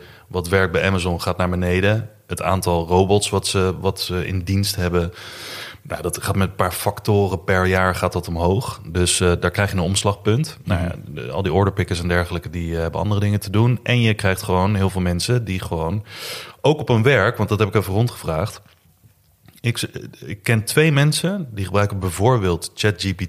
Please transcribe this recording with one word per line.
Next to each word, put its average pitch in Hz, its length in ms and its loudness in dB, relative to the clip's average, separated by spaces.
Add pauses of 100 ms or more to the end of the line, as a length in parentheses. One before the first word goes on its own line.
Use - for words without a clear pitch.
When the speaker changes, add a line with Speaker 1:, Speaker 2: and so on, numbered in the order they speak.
(280)
Speaker 1:
wat 87 200 -6
werkt 92 240 2
bij 85 160 0
Amazon 90 340 0
gaat 90 160 -2
naar 90 120 0
beneden. 92 600 0 (180)
Het - 140 -8
aantal 87 460 0
robots 95 420 4
wat 95 180 0
ze, 92 320 0
wat 95 220 -2
ze 90 260 -4
in 92 120 -2
dienst 98 360 -2
hebben, 87 380 0 (680)
nou, - 200 -10
dat - 220 -6
gaat 98 120 -2
met 95 140 2
een - 60 -12
paar 90 160 0
factoren 101 720 0
per 92 220 2
jaar 92 300 2
gaat 90 180 -2
dat 87 140 -4
omhoog. 87 600 0
Dus, 87 320 0
eh, 90 200 4
daar 87 120 0
krijg 101 200 0
je 92 60 -2
een 90 60 0
omslagpunt. 104 800 0
Nou 92 180 -2
ja, - 140 -4 (100)
Speaker 2:
Mhm. 69 100 -14
Speaker 1:
de, 64 160 -10
al 80 100 -4
die 87 120 0
orderpickers 92 480 2
en 87 60 -4
dergelijke, 87 420 0
die, 85 260 -4
eh, 82 60 -2
hebben 82 200 -4
andere 101 180 0
dingen 101 200 2
te 95 100 -8
doen. 117 340 2
En 120 180 2
je 113 120 4
krijgt 95 300 0
gewoon 95 320 2
heel 95 140 2
veel 92 120 -2
mensen 90 440 0
die 92 160 -4
gewoon, 85 420 -4 (580)
ook 151 180 4
op 123 80 -6
hun 113 160 4
werk, 120 340 4
want 101 120 0
dat 104 100 2
heb 107 80 4
ik 95 80 -4
even 95 180 2
rondgevraagd. 98 680 -2 (1000)
Ik 120 160 -2
z-, - 80 -6 (400)
ik - 180 -12
ken 113 200 2
twee 156 280 2
mensen 151 600 2
die 101 140 -6
gebruiken 98 340 0
bijvoorbeeld 92 760 0
chat 104 260 0
G 95 140 -2
P - 140 -8